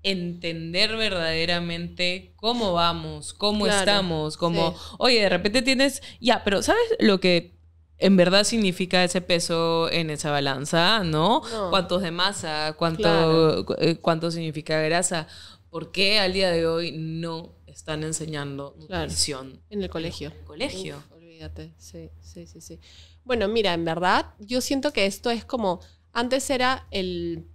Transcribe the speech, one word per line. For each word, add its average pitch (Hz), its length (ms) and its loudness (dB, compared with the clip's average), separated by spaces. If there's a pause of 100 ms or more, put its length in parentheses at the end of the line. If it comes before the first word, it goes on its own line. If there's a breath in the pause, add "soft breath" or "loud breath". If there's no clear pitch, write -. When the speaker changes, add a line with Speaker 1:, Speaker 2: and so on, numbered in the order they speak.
Speaker 1:
entender 175 920 -2
verdaderamente 170 1400 -2
cómo 226 360 -2
vamos, 165 600 -2
cómo 208 320 0
Speaker 2:
Claro, 202 160 4
Speaker 1:
estamos, 180 560 2
cómo, 165 360 2
Speaker 2:
sí. - 260 -14
Speaker 1:
oye, 240 220 4
de 196 80 4
repente 202 340 2
tienes, 269 400 2 (180 loud breath)
ya, 226 240 2
pero 196 180 2
¿sabes 381 200 2 (180)
lo 196 200 6
que 175 340 2 (440)
en 196 180 6
verdad 180 280 6
significa 185 600 2
ese 180 160 0
peso 165 680 0
en 165 200 -2
esa 147 200 -4
balanza, 147 760 0
no? 170 460 2
Speaker 2:
No. 208 200 -4
Speaker 1:
¿Cuántos 180 320 0
de 170 80 -4
masa? 165 680 -4
¿Cuánto, 165 240 0
Speaker 2:
Claro. 160 640 4
Speaker 1:
cu-, - 120 -2
eh, 160 180 2
cuánto 165 340 0
significa 156 500 -4
grasa? 165 460 0 (440 loud breath)
¿Por 160 200 -10
qué 196 280 2
al 185 140 2
día 190 180 2
de 165 160 2
hoy 165 260 -2
no 165 640 -8 (100)
están 156 380 -8
enseñando 143 680 -8 (120)
Speaker 2:
Claro. 170 180 -4
Speaker 1:
nutrición 135 680 -6
Speaker 2:
En 208 120 -4
el 180 80 -6
colegio. 160 420 -8
Speaker 1:
en - 60 -20
el - 60 -20
colegio? 160 540 -10
Speaker 2:
Uf, 147 140 -20
olvídate, 160 680 -18
sí, 165 320 -20 (100)
sí, 170 260 -20
sí, 165 140 -20
sí. - 180 -20 (460 loud breath)
Bueno, 226 240 0
mira, 214 260 2
en 165 100 -2
verdad, 180 420 2 (120)
yo 240 220 -2
siento 269 320 -2
que 196 140 2
esto 196 240 -4
es 226 140 -4
como, 196 360 -2 (320 soft breath)
antes 254 380 -2
era 254 400 0
el 175 640 -6